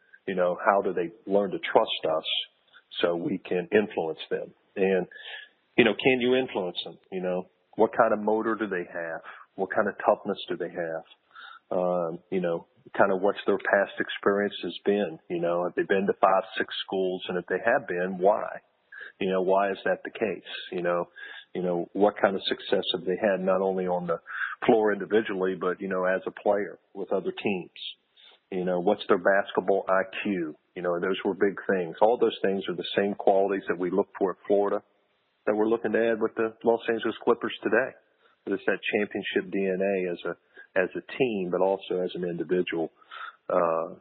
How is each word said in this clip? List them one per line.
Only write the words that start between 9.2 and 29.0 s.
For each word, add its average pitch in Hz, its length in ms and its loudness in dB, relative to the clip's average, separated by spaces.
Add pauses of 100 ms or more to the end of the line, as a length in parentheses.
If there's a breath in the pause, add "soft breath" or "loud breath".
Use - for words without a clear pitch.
What 95 180 -4
kind 104 140 2
of 95 60 -4 (120)
toughness 104 320 2 (100)
do 90 80 -4
they 82 140 -6
have? 82 340 -6 (680 loud breath)
Um, 90 480 0 (120)
you 95 100 0
know, 85 260 -2 (300)
kind 98 160 6
of 92 80 0
what's 98 260 2
their 101 120 2
past 101 400 2
experience 101 640 0
has 87 120 -6 (120)
been, 101 320 0 (100)
you 87 120 -4
know, 87 240 0
have 90 100 -4
they - 80 0
been 98 240 2
to - 140 2
five, 95 240 6 (120)
six - 160 -4 (140)
schools? 92 420 -2
And 92 80 -2
if 90 100 -4
they 92 180 0
have 123 240 2
been, 92 300 -2
why? 113 280 4 (760 loud breath)
You 95 120 0
know, 92 100 2
why 98 300 2
is 95 120 -8
that 92 200 -2
the - 60 -10
case? - 420 -6 (180)
You 90 120 -6
know, 87 260 0 (460 loud breath)
you 92 80 -4
know, 87 300 -2
what 101 300 4
kind 101 140 4
of 90 100 -6
success - 380 0 (100)
have 90 100 -6
they 90 160 0
had 98 200 2
not 92 200 2
only 95 260 0
on 90 200 0
the 85 140 -2 (440 loud breath)
floor 107 280 6
individually, 98 680 0
but, 90 200 -2
you 98 80 -6
know, 92 160 -2
as 92 220 0
a 110 40 -6
player 101 480 -2 (160)
with 98 180 -6
other 95 200 -2
teams? 95 380 -4 (800 soft breath)
You 92 140 -4
know, 90 160 0
what's 101 280 0